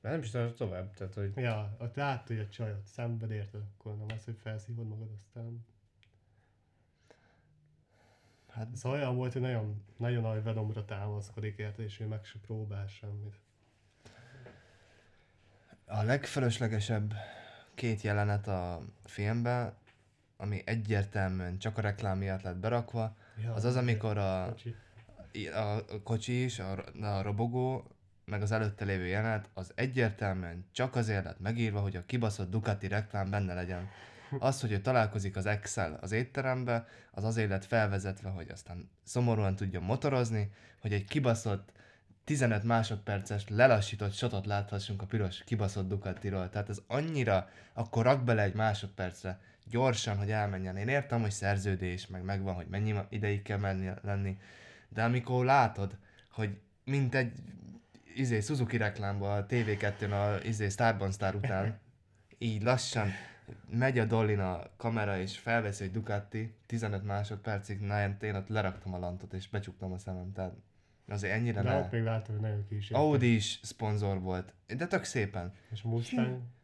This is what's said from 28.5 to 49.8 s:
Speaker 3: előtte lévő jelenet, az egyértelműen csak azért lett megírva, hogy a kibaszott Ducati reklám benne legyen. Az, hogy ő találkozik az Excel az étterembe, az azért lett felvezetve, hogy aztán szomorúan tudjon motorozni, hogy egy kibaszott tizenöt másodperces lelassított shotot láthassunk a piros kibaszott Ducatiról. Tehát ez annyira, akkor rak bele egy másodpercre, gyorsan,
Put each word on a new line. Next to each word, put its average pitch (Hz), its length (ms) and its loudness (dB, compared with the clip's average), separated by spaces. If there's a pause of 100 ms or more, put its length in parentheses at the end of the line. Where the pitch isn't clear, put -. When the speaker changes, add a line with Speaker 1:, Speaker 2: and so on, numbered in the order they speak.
Speaker 3:
előtte 107 320 0
lévő 95 220 0
jelenet, 107 480 0
az 92 200 -10
egyértelműen 104 1000 0
csak 127 240 0
azért 107 280 2
lett 82 160 -8
megírva, 110 400 0
hogy 98 160 0
a 87 100 -6
kibaszott 101 440 0
Ducati 104 380 0
reklám 101 420 0
benne 98 240 0
legyen. 90 340 -4 (500)
Az, 139 220 2
hogy 110 120 0
ő 98 80 2
találkozik 104 560 2
az 95 100 0
Excel 101 540 -2
az 95 120 -6
étterembe, 123 760 0 (240)
az 98 140 -4
azért 110 240 2
lett 98 160 0
felvezetve, 98 640 2
hogy 87 220 -6
aztán 90 400 -12 (120)
szomorúan 110 540 2
tudjon 92 260 -2
motorozni, 113 680 2 (300)
hogy 104 120 0
egy 101 120 2
kibaszott 113 680 2 (520)
tizenöt 120 380 4
másodperces 107 840 2
lelassított 107 640 6
shotot 101 340 0
láthassunk 101 560 -2
a 98 40 -6
piros 98 380 0
kibaszott 101 440 0
Ducatiról. 98 600 -2
Tehát 101 200 -2
ez 101 180 -6
annyira, 127 600 2 (240)
akkor 117 320 0
rak 131 200 6
bele 113 180 6
egy 98 120 2
másodpercre, 95 840 -2 (300)
gyorsan, 117 460 2